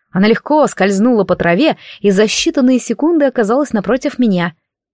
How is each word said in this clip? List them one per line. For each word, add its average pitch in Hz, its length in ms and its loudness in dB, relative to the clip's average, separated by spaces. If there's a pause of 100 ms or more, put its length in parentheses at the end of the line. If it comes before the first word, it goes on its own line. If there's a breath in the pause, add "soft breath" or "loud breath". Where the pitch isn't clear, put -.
(100)
Она 196 180 2
легко 285 380 2
скользнула 202 580 0
по 175 120 -2
траве 180 400 0 (240 loud breath)
и 202 100 0
за 196 140 2
считанные 254 540 0
секунды 294 460 0
оказалась 247 480 0
напротив 240 460 -2
меня. 180 360 0 (400)